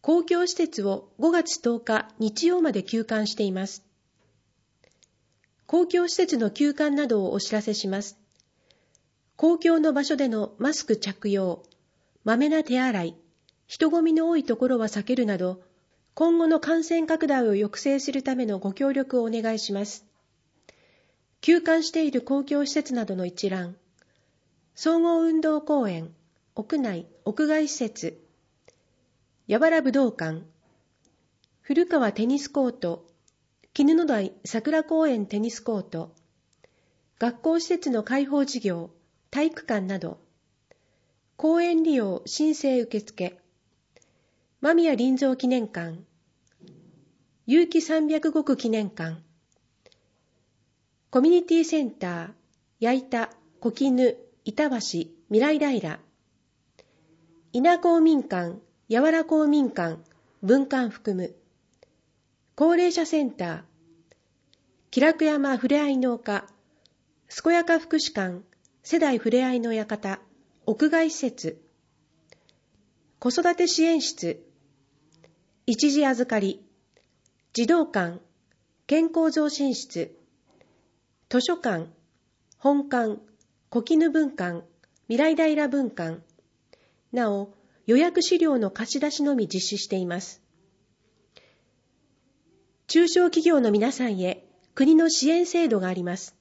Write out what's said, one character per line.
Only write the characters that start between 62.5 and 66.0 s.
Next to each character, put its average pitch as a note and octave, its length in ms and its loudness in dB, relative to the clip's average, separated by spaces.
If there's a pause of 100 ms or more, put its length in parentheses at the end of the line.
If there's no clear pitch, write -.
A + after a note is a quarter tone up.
高 E4 220 4
齢 F4 160 2
者 E4+ 120 -2
セ D#4 180 0
ン A#3+ 80 -2
タ F3+ 140 -8
ー、 E3 160 -8 (1300)
気 B3+ 120 0
楽 D#4+ 240 2
山 C#4 320 0
ふ B3 100 -4
れ D4 140 2
あ D4 80 0
い C4+ 80 0
農 B3 200 0